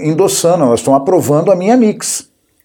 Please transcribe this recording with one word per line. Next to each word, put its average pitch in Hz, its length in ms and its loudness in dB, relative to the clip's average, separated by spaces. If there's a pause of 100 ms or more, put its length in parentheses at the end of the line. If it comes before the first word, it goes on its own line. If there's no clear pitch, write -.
endossando, 165 640 0
elas 117 180 0
tão 135 100 0
aprovando 147 600 0
a - 20 4
minha 190 220 0
mix, - 520 -2 (360)